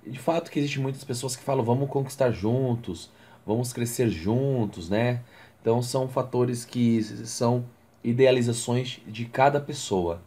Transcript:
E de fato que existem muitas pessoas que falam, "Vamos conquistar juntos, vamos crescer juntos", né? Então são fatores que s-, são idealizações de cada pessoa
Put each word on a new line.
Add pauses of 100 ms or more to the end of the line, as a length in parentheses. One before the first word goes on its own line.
E
de
fato
que
existem
muitas
pessoas
que
falam,
"Vamos
conquistar
juntos, (360)
vamos
crescer
juntos",
né? (380)
Então
são
fatores
que
s-,
são (400)
idealizações
de
cada
pessoa